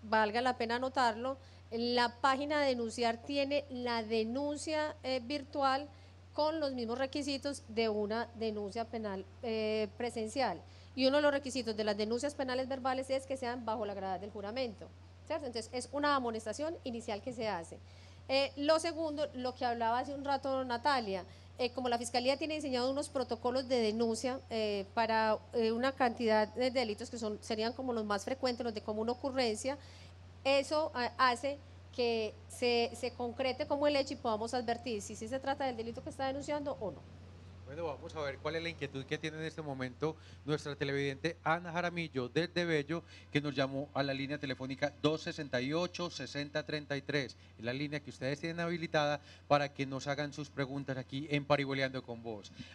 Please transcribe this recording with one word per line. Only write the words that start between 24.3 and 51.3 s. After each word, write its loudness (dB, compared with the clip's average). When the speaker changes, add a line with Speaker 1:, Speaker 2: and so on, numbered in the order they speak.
Speaker 1:
eh, 0
para, 4
eh, 4
una 2
cantidad 4
de 2
delitos 0
que -8
son, -2
serían 0
como -4
los 0
más 0
frecuentes, -2
los -2
de -6
común -2
ocurrencia, 0
eso, 4
eh, 0
hace 4
que 2
se, 2
se -4
concrete -2
como 4
el 4
hecho 2
y -6
podamos -2
advertir 0
si -10
sí -8
se -4
trata -2
del 0
delito -6
que -6
está -2
denunciando 0
o -2
no. -12
Speaker 2:
Bueno, -6
vamos -4
a -4
ver -2
cuál -2
es 0
la -2
inquietud -4
que -2
tiene -6
en -6
este -6
momento -2
nuestra -2
televidente 0
Ana 2
Jaramillo 0
desde 2
Bello, 0
que 6
nos -2
llamó 2
a 2
la 0
línea -4
telefónica -2
dos 4
sesenta -2
y 0
ocho, 0
sesenta -4
treinta -4
y -2
tres. -2
Es -10
la 0
línea -2
que -10
ustedes -4
tienen -4
habilitada 2
para 4
que -2
nos -6
hagan -2
sus -8
preguntas -4
aquí -6
en 0